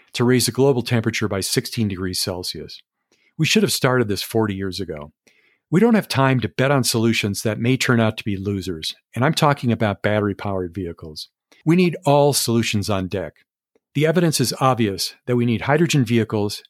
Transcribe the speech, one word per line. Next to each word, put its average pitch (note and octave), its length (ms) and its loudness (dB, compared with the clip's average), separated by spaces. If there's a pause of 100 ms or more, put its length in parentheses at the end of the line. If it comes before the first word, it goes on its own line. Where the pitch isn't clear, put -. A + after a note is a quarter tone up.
(140)
to B2 100 0
raise B2 220 4
the A#2+ 60 -2
global C3 320 2
temperature A2 440 -2
by G2 140 -4
sixteen A#2 460 -2
degrees F#2 340 -4
Celsius. F2 580 -8 (580)
We D#3 80 0
should G#3+ 180 2
have D3+ 100 0
started B2+ 340 2
this G2 140 -4
forty A2 340 -2
years F#2+ 240 -6
ago. D#2 320 -10 (580)
We E3 100 2
don't A3+ 160 6
have G3 120 0
time C3 340 2
to G#2 80 -2
bet C3+ 220 0
on C#3 120 2
solutions A2 580 0
that G#2+ 180 -4
may B2 180 0
turn B2 220 2
out A2 180 2
to - 60 -12
be G2+ 140 -4
losers, F#2 580 -6 (200)
and A#2+ 100 0
I'm D#3 80 2
talking C#3 380 0
about G#2 320 -2
battery-powered G2+ 680 -2
vehicles. E2+ 560 -12 (360)
We D#3+ 100 4
need F3 300 2
all C#3+ 280 4
solutions A2+ 560 0
on F#2+ 180 -2
deck. E2+ 260 -8 (600)
The C#3+ 100 2
evidence D#3+ 340 2
is A#2+ 200 0
obvious A2+ 560 0 (100)
that B2 100 0
we A#2+ 100 2
need A#2 160 0
hydrogen D3 440 2
vehicles G#2+ 640 0